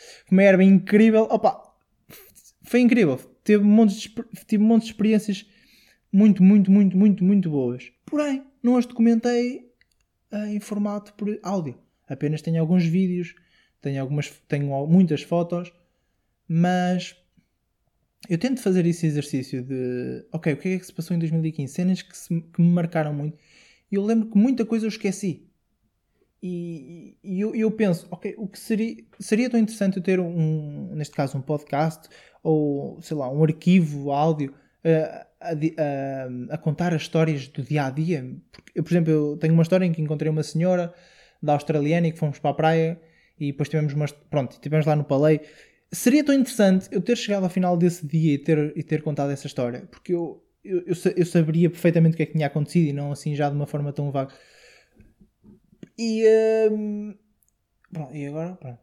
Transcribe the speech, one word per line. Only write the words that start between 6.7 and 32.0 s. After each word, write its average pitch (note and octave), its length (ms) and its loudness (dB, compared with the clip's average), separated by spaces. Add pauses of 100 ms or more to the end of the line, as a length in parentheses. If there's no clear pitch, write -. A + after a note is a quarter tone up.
muito, G3 260 4
muito, G3 280 4
muito F#3 260 2
boas. B2 420 -4 (140)
Porém, D4 380 -4 (180)
não B3 140 2
as B3 100 2
documentei, A#3+ 840 0 (640)
eh, G#3 240 -8
em G3+ 60 -4
formato G#3 540 -6
por G#3 280 -6
áudio. F3 360 -6 (300)
Apenas D#3 340 -4
tenho E3 180 -2
alguns E3+ 240 2
vídeos, F3+ 500 -2 (460)
tenho C#3 200 -6
algumas, C#3+ 300 -6 (180)
tenho C#3+ 240 -4
al-, C#3 140 -4
muitas D#3+ 360 4
fotos, F3 500 -6 (760)
mas F3+ 680 0 (1120)
eu E3+ 100 -2
tento B3+ 220 -2
fazer F#3 260 0
esse E3+ 200 -2
exercício C#3 560 -4
de, B2+ 720 -8
ok, E3 200 -4
o C3+ 40 -4
que C#3 120 -8
é F#3 100 -2
que F3+ 80 -16
se - 60 -20
passou F3 220 -8
em E3+ 40 -2
dois E3 120 -2
mil D#3+ 140 -2
e D#3 80 -4
quinze? C#3 220 -10
Cenas F#3 280 -2
que - 140 -20
se, E3 240 -6
que - 220 -4
me E3+ 60 6
marcaram E3+ 440 0
muito. D3 240 -8 (540)
E G3 60 -2
eu G3 80 -2
lembro A3+ 260 0
que G3+ 80 2
muita A#3+ 260 2
coisa A3+ 220 -4
eu - 20 -4
esqueci. F#3+ 580 -6 (960)
E, E3+ 800 -12
e F#3+ 180 -6
eu, G#3+ 140 -4
eu A3 160 0
penso, G3+ 400 -2
ok, F#3 260 -10
o A3 100 -10
que - 120 -16
seria, A3+ 380 -4 (220)
seria A3+ 300 -2
tão A#3 100 0
interessante G3+ 380 0
eu F#3 60 -6
ter F#3 180 0
um, D#3 760 -4
neste D3+ 200 -10
caso C#3 240 -4
um C3 40 -8
podcast, D3+ 640 -4 (340)